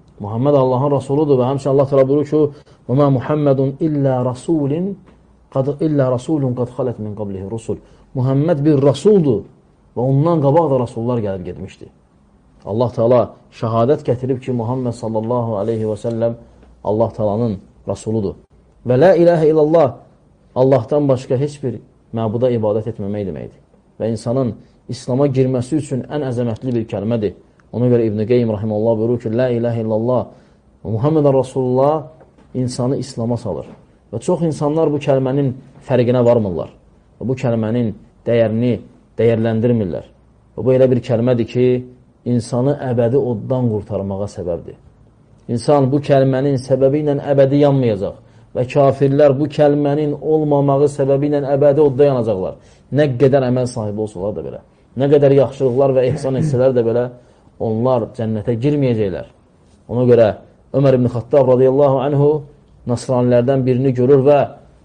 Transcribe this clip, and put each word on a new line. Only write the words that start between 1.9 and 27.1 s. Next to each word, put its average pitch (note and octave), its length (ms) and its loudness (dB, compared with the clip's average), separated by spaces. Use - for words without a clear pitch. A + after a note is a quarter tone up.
Təala C3+ 180 2
buyurur C#3+ 160 0
ki, D3+ 160 0
"Və A#2+ 80 -2
ma C#3+ 140 4
Muhammedun C#3 600 0
illa C#3+ 340 0
rasulun D#3 720 -4
qad, C3 140 -2
illa D3 300 0
rasulun C3 440 -2
qad B2 140 -4
xalat B2 300 -6
min G#2+ 160 -10
qablihi G2 360 -10
rusul." A2 260 -8
Muhammed C#3 500 0
bir D#3 180 4
rasuldur C#3+ 580 2
və A2 40 -4
ondan C#3 400 0
qabaq C#3+ 300 4
da C3+ 80 2
rasullar A#2+ 400 -4
gəlib G2 260 -6
getmişdi. - 420 -14
Allah A2+ 320 -2
Təala A#2+ 240 4
şahadət A#2 560 0
gətirib B2 320 -2
ki, C3 120 -6
Muhammed A#2+ 400 -4
sallallahu A2+ 640 -4
aleyhi A2 280 -4
və G#2+ 120 -4
səlləm A#2 360 -4
Allah G#2+ 320 0
Təalanın G#2+ 380 -2
rasuludur. G#2 460 -4
Və B2 140 2
la F3+ 160 6
ilahe E3+ 320 4
illallah, D#3 380 4
Allahdan C3+ 520 2
başqa C3 280 -2
heç D3 260 -6
bir A#2+ 120 -4
məbuda A2+ 360 -2
ibadət G#2+ 380 -2
etməmək G#2 380 -6
deməkdir. C2+ 340 -12
Və G#2 100 -4
insanın B2 440 -2
İslam'a C3 380 -2
girməsi C3 500 -2
üçün C#3+ 260 -6
ən D3+ 280 -8
əzəmətli A#2+ 440 -4
bir A2+ 100 -2
kəlmədir. A2 480 -4